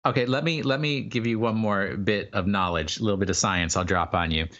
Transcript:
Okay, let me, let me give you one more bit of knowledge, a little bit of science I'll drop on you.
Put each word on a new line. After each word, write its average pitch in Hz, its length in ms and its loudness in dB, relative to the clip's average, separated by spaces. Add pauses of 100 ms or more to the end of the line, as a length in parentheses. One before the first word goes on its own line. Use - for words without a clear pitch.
Okay, 127 200 2
let 131 200 0
me, 165 160 -2
let 135 180 0
me 147 220 0
give 110 260 -2
you 113 100 2
one 110 200 0
more 101 400 0
bit 101 360 0
of 98 140 -2
knowledge, 90 520 0
a 113 40 -2
little 101 140 2
bit 95 120 0
of 90 60 0
science 92 400 0
I'll 90 80 0
drop 87 320 0
on 85 160 0
you. 80 160 0 (120)